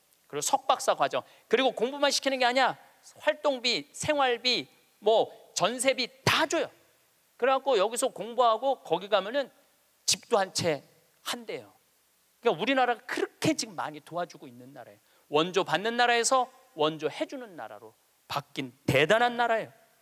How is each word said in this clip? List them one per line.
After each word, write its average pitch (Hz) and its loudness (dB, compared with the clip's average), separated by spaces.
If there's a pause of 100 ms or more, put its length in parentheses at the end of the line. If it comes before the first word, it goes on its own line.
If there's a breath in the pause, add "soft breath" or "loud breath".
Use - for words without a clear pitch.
(280)
그리고 143 -8
석박사 - 0
과정. 135 0 (280 soft breath)
그리고 247 4
공부만 277 -2
시키는 269 -2
게 254 2
아니야. 247 2 (400)
활동비, 254 0
생활비, 247 0 (320)
뭐 202 4 (240)
전세비 247 -2
다 277 2
줘요. 311 -2 (640)
그래갖고 269 0
여기서 220 0
공부하고 233 0
거기 185 -4
가면은 214 -2 (540)
집도 - -2
한 190 -2
채 151 -2 (400)
한대요. 180 -12 (680)
그러니까 185 -2
우리나라가 240 0
그렇게 - -2
지금 220 -10
많이 147 -10
도와주고 170 -10
있는 123 -20
나라예요. 113 -20 (300 soft breath)
원조 170 2
받는 190 0
나라에서 240 4 (240)
원조 156 0
해주는 247 -8
나라로 110 -16 (340)
바뀐 - -8 (140)
대단한 214 2
나라예요. 226 -2 (300)